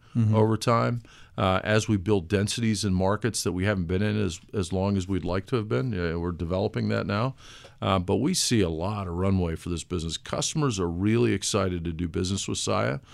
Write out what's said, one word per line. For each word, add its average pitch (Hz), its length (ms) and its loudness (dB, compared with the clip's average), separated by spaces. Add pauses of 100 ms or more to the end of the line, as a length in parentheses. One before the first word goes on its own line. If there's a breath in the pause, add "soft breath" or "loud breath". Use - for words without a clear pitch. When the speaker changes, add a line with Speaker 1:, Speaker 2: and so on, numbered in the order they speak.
(160)
Speaker 1:
Mm-hmm. 110 200 4
Speaker 2:
over 110 220 4
time. 120 440 2 (360 soft breath)
Uh, 95 260 2
as 107 240 2
we 107 100 4
build 92 300 0
densities 104 560 0
in 98 100 2
markets 101 500 0
that 90 100 0
we 92 120 0
haven't 95 220 2
been 92 140 0
in 107 200 0
as, 92 180 -2 (140)
as 92 200 -2
long 98 240 2
as 92 100 -2
we'd 92 180 -2
like 90 220 -2
to - 80 -2
have 110 120 -2
been, 123 260 -2
uh, 85 260 -2
we're 87 120 -2
developing 98 580 -2
that 107 180 -2
now. 107 280 -2 (460 loud breath)
Uh, 98 160 2
but 95 200 2
we 143 160 0
see 120 280 2
a 87 80 2
lot 92 380 -4
of 85 60 -6
runway 90 420 2
for 85 140 -10
this 87 140 -4
business. 80 340 -4
Customers 143 640 -2
are 87 100 0
really 107 440 2
excited 95 520 0
to 85 80 -2
do 85 140 -4
business 95 400 -2
with 104 100 -4
Saia, 110 420 -2 (140 loud breath)